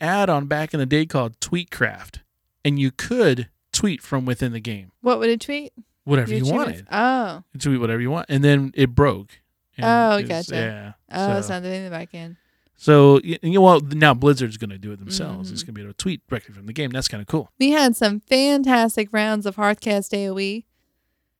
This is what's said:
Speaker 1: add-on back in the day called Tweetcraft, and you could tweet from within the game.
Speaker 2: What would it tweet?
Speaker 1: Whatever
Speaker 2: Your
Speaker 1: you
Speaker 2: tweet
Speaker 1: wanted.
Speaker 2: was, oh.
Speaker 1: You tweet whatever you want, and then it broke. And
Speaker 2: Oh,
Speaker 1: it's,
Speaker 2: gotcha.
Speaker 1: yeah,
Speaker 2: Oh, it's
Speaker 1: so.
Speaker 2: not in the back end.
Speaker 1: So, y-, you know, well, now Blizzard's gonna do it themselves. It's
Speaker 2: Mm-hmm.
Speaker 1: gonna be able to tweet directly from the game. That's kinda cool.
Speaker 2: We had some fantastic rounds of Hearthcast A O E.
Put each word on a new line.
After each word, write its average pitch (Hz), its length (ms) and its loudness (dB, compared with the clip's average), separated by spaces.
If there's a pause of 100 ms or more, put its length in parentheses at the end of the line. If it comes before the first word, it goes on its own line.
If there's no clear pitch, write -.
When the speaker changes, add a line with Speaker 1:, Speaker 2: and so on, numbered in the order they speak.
Speaker 1:
add-on 170 460 0
back 151 280 -4
in 151 60 -2
the 131 60 0
day 151 200 0
called 120 320 -4
Tweetcraft, 120 800 -6 (480)
and 143 160 0
you 135 100 2
could 147 580 0 (240)
tweet 196 300 -2
from 131 240 -4
within 123 260 -4
the 113 80 -10
game. 104 300 -12 (100)
Speaker 2:
What 240 200 0
would 226 100 2
it 233 100 -2
tweet? 285 320 -10 (300)
Speaker 1:
Whatever 131 280 0
Speaker 2:
Your 110 80 -2
Speaker 1:
you 127 60 0
Speaker 2:
tweet 147 100 0
Speaker 1:
wanted. 285 200 -2
Speaker 2:
was, 95 160 -18
oh. 214 540 -2 (100)
Speaker 1:
You 131 60 -16
tweet 135 200 -2
whatever 113 220 -2
you 127 80 -2
want, 165 180 -6
and 139 140 0
then 139 320 4
it 131 220 2
broke. 110 440 -2 (360)
And 226 100 -4
Speaker 2:
Oh, 226 320 4
Speaker 1:
it's, 202 100 -4
Speaker 2:
gotcha. 170 260 -6
Speaker 1:
yeah, 107 380 -6 (180)
Speaker 2:
Oh, 202 280 -2
it's 208 100 -6
Speaker 1:
so. 190 120 -6
Speaker 2:
not 180 40 -10
in 185 200 -8
the 185 60 -12
back 170 240 -12
end. 170 220 -16 (400)
Speaker 1:
So, 143 380 8 (100)
y-, 165 180 -6
you 170 120 0
know, 196 80 4
well, 180 180 8
now 147 340 2
Blizzard's 127 420 2
gonna 101 220 -10
do 104 140 -12
it 101 80 -14
themselves. 95 500 -8
It's - 120 -10
Speaker 2:
Mm-hmm. - 60 -20
Speaker 1:
gonna 113 60 -16
be 104 80 -14
able 101 120 -14
to - 20 -20
tweet - 320 -6
directly 113 260 -10
from 101 120 -20
the 110 60 -12
game. 139 180 -6
That's 131 180 -4
kinda 104 160 -10
cool. 143 340 -4
Speaker 2:
We 269 120 4
had 277 260 4
some 208 240 0
fantastic 262 920 2
rounds 214 340 -2
of 196 100 -6
Hearthcast 208 560 -2
A 202 160 -2
O 190 100 -6
E. 196 260 -6 (760)